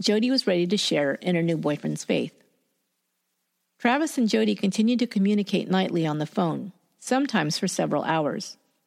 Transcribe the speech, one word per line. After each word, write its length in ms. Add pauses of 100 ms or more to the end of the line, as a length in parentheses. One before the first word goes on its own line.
Jody 300
was 160
ready 200
to 100
share 380
in 220
her 60
new 140
boyfriend's 480
faith. 300 (1400)
Travis 400
and 100
Jody 260
continued 440
to 80
communicate 640
nightly 360
on 120
the 80
phone, 460 (260)
sometimes 600
for 100
several 360
hours. 540 (280)